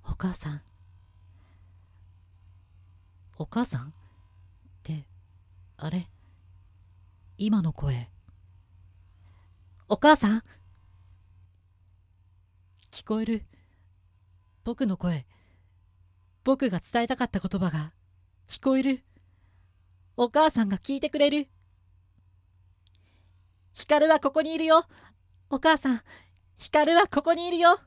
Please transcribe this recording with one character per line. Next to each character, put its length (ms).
お 100
母 220
さ 160
ん。 100
お 100
母 180
さ 140
ん？ 80
っ 40
て、 240
あ 120
れ？ 180
今 240
の 100
声。 380
お 100
母 180
さ 220
ん？ 60
聞 140
こ 160
え 40
る。 180
僕 240
の 100
声。 300
僕 280
が 80
伝 240
え 40
た 80
か 100
っ 40
た 100
言 220
葉 80
が 240
聞 160
こ 140
え 60
る。 200
お 120
母 200
さ 140
ん 60
が 80
聞 180
い 40
て 100
く 100
れ 100
る。 200
光 340
は 120
こ 120
こ 100
に 120
い 40
る 80
よ。 200
お 100
母 180
さ 180
ん、 60
光 360
は 140
こ 140
こ 120
に 140
い 40
る 80
よ。 280